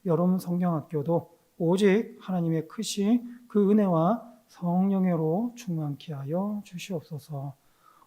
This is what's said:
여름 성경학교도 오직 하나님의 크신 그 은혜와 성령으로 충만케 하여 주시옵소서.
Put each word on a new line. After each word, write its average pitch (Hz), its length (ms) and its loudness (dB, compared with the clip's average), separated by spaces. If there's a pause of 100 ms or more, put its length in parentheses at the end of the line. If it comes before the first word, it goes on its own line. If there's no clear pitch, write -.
여름 180 340 2
성경학교도 170 1000 -2 (220)
오직 190 580 2
하나님의 165 480 -2
크신 214 800 -2
그 202 240 2
은혜와 202 600 2 (180)
성령으로 185 1080 0
충만케 151 580 -6
하여 185 500 -4
주시옵소서. 147 920 -10 (520)